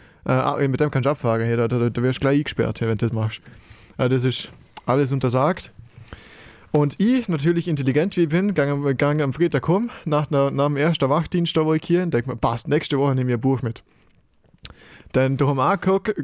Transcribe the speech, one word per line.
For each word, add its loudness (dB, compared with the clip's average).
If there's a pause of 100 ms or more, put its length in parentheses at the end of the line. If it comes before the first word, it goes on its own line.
(260)
äh, -2
ah, 0
mit 0
dem 2
kannst 0
du 2
abfahren, 0
hey, 0
da, 2
da, 0
da -4
wirst 0
du -8
gleich 2
eingesperrt, -2
hey, -2
wenn 0
du -2
das -2
machst. -4 (560)
Äh, 0
das 0
ist -2 (360)
alles 0
untersagt. -2 (1000)
Und 0
ich, 2
natürlich 0
intelligent 0
wie 4
ich 0
bin, 0
gang 2 (160)
am, 0
gang 2
am 0
Freitag 0
heim, 0 (160)
nach, 0
nach, 2
nach 0
dem 0
ersten 2
Wachdienst, 0
da 2
wo 2
ich 0
hier, 2
denk -2
mir, -6
passt, -2
nächste 0
Woche 2
nehme 0
ich 0
ein -4
Buch 0
mit. -6 (1300)
Dann 2
da 2
haben 2
wir 0
angeguckt, 0 (100)